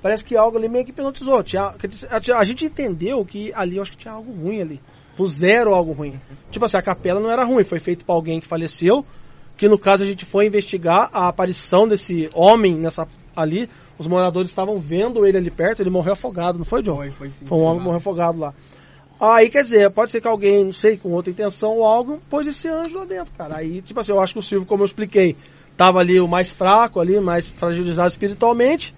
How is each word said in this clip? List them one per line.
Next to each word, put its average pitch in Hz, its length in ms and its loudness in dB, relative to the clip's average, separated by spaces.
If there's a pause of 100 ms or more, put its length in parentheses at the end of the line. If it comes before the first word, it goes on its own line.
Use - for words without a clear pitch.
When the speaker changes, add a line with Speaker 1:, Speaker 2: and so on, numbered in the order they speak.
Speaker 1:
parece 214 220 -2
que 240 120 -2
algo 226 220 4
ali 220 100 -2
meio 247 160 -2
que 247 60 -12
hipnotizou. 269 540 -2
Tinha, 196 340 -4
que, 208 100 -8 (460)
a, 240 40 2
a 214 60 4
gente 247 220 -4
entendeu 226 580 -4
que 202 300 -12
ali 185 220 -6
eu 196 60 -6
acho 190 100 -12
que - 60 -20
tinha 220 140 -18
algo 226 200 -16
ruim 196 280 -8
ali. 151 200 -8 (360)
Puseram 196 580 2
algo 165 180 0
ruim. 139 260 -10 (320)
Tipo 208 140 -4
assim, 208 120 -2
a 180 60 0
capela 185 380 -4
não 220 100 -2
era 247 140 0
ruim. 240 180 2
Foi 180 160 -2
feito 175 260 -6
pra 180 100 -2
alguém 165 260 -4
que - 80 -20
faleceu. 170 560 0 (520)
Que 208 120 2
no 208 100 6
caso 196 240 4
a 196 40 -2
gente 196 180 -8
foi 202 220 2
investigar 196 640 0
a 185 160 0
aparição 185 580 2
desse 190 480 -2
homem 190 420 6
nessa, 160 300 -6 (300)
ali. 175 320 -4 (300)
Os 160 100 -8
moradores 180 420 0
estavam 190 280 -4
vendo 196 480 0
ele 190 100 4
ali 180 140 0
perto. 208 320 -2
Ele 185 80 0
morreu 180 240 0
afogado, 180 440 -4
não 170 60 -8
foi, 240 180 -2
John? 185 140 -4
Speaker 2:
Foi, 143 140 -10
foi 139 200 -16
sim, 139 140 -20
Speaker 1:
Foi 151 140 0
um - 20 4
Speaker 2:
sim, 160 60 4
Speaker 1:
homem 165 100 2
que 175 40 -6
Speaker 2:
lá. 180 40 -10
Speaker 1:
morreu 170 140 -2
afogado 170 420 -2
lá. 143 140 -8 (680)
Aí, 226 300 6
quer 277 120 2
dizer, 220 280 4
pode 220 200 -2
ser 226 120 -4
que - 60 -6
alguém, 202 360 2
não 190 80 -4
sei, 214 240 2
com 190 140 -8
outra 175 200 -2
intenção 208 460 -4
ou 226 80 2
algo, 240 340 2 (120)
pôs 285 160 -4
esse 294 200 -10
anjo 330 300 -6
lá 381 80 -10
dentro, 185 320 -10
cara. 156 220 -10
Aí, 165 240 -8
tipo 214 180 -8
assim, 208 120 -4
eu 196 80 4
acho 185 120 0
que - 60 -10
o 208 40 -8
Silvio, 190 240 -4
como 202 160 0
eu 202 40 4
expliquei, 196 500 2 (400)
tava 185 220 6
ali 180 200 4
o 180 80 4
mais 180 240 0
fraco 208 480 4
ali, 185 220 2
mais 170 260 -2
fragilizado 175 600 -2
espiritualmente. 233 880 0